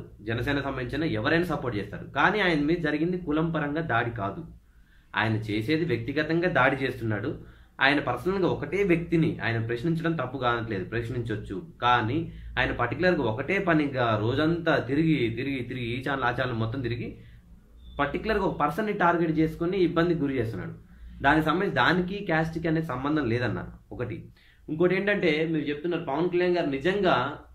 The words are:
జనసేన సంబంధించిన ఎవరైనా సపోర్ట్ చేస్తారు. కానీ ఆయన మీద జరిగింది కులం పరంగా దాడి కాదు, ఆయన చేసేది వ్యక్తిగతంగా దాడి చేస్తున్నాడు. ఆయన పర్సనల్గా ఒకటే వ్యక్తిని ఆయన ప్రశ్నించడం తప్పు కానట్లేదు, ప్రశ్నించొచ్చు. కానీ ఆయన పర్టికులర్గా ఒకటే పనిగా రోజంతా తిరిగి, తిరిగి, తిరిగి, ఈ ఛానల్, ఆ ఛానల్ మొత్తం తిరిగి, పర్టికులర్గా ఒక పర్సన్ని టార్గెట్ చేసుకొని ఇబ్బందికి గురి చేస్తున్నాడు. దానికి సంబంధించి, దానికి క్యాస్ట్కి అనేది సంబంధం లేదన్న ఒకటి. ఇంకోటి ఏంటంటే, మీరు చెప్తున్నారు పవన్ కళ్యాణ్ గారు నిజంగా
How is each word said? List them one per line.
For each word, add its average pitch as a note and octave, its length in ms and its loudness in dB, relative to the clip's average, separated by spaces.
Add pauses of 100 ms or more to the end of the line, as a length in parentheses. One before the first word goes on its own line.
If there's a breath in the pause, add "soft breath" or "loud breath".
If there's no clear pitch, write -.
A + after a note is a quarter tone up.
(200)
జనసేన A#2+ 400 -2
సంబంధించిన C3+ 440 -4
ఎవరైనా D3+ 400 2
సపోర్ట్ C#3 340 -2
చేస్తారు. F2 260 -8
కానీ F3 360 2
ఆయన E3+ 200 2
మీద D3+ 160 2
జరిగింది E3 420 0
కులం D#3+ 320 0
పరంగా D3 300 -2
దాడి A#2 300 0
కాదు, G2 340 -6 (720 soft breath)
ఆయన A2 200 2
చేసేది A2+ 480 -2
వ్యక్తిగతంగా D3 640 0
దాడి C3+ 280 4
చేస్తున్నాడు. A2+ 640 -4 (420 loud breath)
ఆయన C#3+ 200 4
పర్సనల్గా D#3 480 0
ఒకటే D#3+ 340 -2
వ్యక్తిని E3 640 2
ఆయన A2+ 220 0
ప్రశ్నించడం D#3+ 460 0
తప్పు C3 260 -6
కానట్లేదు, A2+ 460 -2
ప్రశ్నించొచ్చు. A2+ 800 -6 (200)
కానీ A#2+ 500 2 (260 loud breath)
ఆయన C3 140 0
పర్టికులర్గా C#3+ 500 2
ఒకటే C3+ 360 -2
పనిగా C#3 640 2
రోజంతా D#3 580 2
తిరిగి, C#3 520 2
తిరిగి, B2+ 340 -4
తిరిగి, B2 220 -6
ఈ B2+ 220 -4
ఛానల్, C3+ 160 -2
ఆ A#2+ 60 2
ఛానల్ B2+ 220 -2
మొత్తం A2+ 300 -2
తిరిగి, A2+ 360 -4 (800 loud breath)
పర్టికులర్గా F#3+ 460 0
ఒక E3 160 0
పర్సన్ని G#3 320 0
టార్గెట్ E3+ 380 4
చేసుకొని D#3+ 460 0
ఇబ్బందికి E3+ 440 4
గురి C#3 140 0
చేస్తున్నాడు. F#2+ 380 -4 (500 loud breath)
దానికి D3+ 240 4
సంబంధించి, E3+ 280 2
దానికి F3+ 500 2
క్యాస్ట్కి D#3+ 440 0
అనేది D#3+ 180 2
సంబంధం C#3 420 0
లేదన్న A2 360 0 (280)
ఒకటి. G#2+ 360 -8 (400 soft breath)
ఇంకోటి F3 260 2
ఏంటంటే, F3+ 560 2
మీరు D3+ 140 0
చెప్తున్నారు D#3 400 -2
పవన్ D#3 260 0
కళ్యాణ్ F3+ 260 2
గారు E3 100 2
నిజంగా D3 720 2 (160)